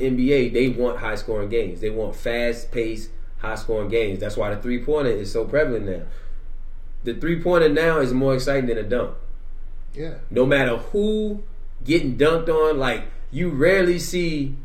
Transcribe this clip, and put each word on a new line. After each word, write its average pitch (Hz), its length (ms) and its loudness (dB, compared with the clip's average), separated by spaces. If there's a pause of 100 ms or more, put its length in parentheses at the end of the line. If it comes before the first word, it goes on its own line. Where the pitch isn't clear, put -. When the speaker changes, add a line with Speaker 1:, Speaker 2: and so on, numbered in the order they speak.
Speaker 1:
N 127 120 2
B 127 160 4
A, 131 180 4
they 120 180 4
want 120 300 0
high 110 180 -2
scoring 104 320 -2
games. 104 320 -2
They 110 100 0
want 107 240 -2
fast 120 580 -2
paced, 113 380 -4 (280)
high 110 180 -4
scoring 107 320 -2
games. 104 320 0
That's 104 160 -4
why 104 180 0
the 104 60 -6
three 120 240 -2
pointer 147 260 2
is 104 220 -2
so 113 120 0
prevalent 113 420 0
now. 90 160 -4 (1000)
The 117 100 -4
three 160 280 0
pointer 170 280 6
now 160 300 4
is 123 120 2
more 131 220 4
exciting 135 320 0
than 117 120 0
a 104 40 -2
dunk. 113 340 -2 (800)
Speaker 2:
Yeah. 156 200 -6 (160)
Speaker 1:
No 120 140 4
matter 135 320 4
who 208 680 0 (420)
getting 143 340 2
dunked 160 320 4
on, 156 280 4
like, 123 260 0 (260)
you 175 180 0
rarely 175 500 4
see, 160 680 -2